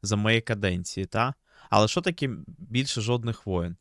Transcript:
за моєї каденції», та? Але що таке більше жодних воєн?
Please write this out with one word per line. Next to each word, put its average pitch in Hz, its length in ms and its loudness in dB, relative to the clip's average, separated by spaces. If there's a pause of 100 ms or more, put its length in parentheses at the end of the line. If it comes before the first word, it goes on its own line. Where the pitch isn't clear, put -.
за 104 140 0
моєї 110 260 2
каденції», 95 640 -2
та? 120 280 0 (360)
Але 107 180 6
що 180 140 0
таке 170 280 -2 (180)
більше 123 540 -4
жодних 117 440 -2
воєн? 87 360 -2